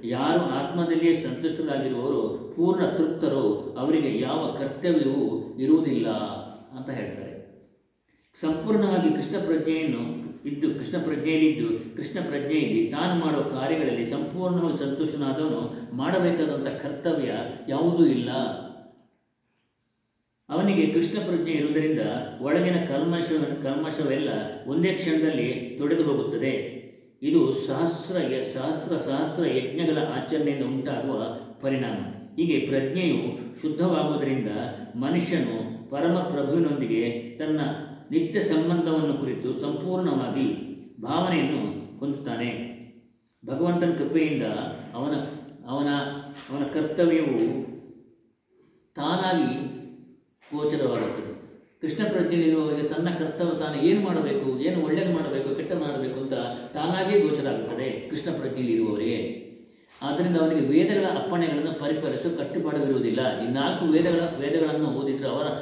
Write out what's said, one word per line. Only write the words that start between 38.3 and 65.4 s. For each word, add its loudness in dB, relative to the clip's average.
ಸಂಬಂಧವನ್ನು 2
ಕುರಿತು -2
ಸಂಪೂರ್ಣವಾಗಿ 0
ಭಾವನೆಯನ್ನು 0
ಹೊಂದುತ್ತಾನೆ. -4
ಭಗವಂತನ 2
ಕೃಪೆಯಿಂದ 0
ಅವನ, -2
ಅವನ, -2
ಅವನ -2
ಕರ್ತವ್ಯವು 2
ತಾನಾಗಿ 2
ಗೋಚರವಾಗುತ್ತದೆ. 0
ಕೃಷ್ಣ -2
ಪ್ರಜ್ಞೆಯಲ್ಲಿರುವವರಿಗೆ 2
ತನ್ನ 0
ಕರ್ತವ್ಯ -2
ತಾನು -2
ಏನು 6
ಮಾಡಬೇಕು, 0
ಏನು 0
ಒಳ್ಳೇದು 2
ಮಾಡಬೇಕು, -2
ಕೆಟ್ಟ -4
ಮಾಡಬೇಕು -4
ಅಂತ -4
ತಾನಾಗೇ 2
ಗೋಚರ 2
ಆಗುತ್ತದೆ -4
ಕೃಷ್ಣ -4
ಪ್ರಜ್ಞೆಯಲ್ಲಿರುವವರಿಗೆ. 0
ಆದ್ದರಿಂದ 2
ಅವನಿಗೆ 4
ವೇದಗಳ 4
ಅಪ್ಪಣೆಗಳನ್ನು 0
ಪರಿಪಾಲಿಸುವ -2
ಕಟ್ಟುಪಾಡುಗಳಿರುವುದಿಲ್ಲ. 0
ಈ -2
ನಾಲ್ಕು 0
ವೇದಗಳ, 6
ವೇದಗಳನ್ನು 2
ಓದಿದ್ರೆ -2
ಅವರ -2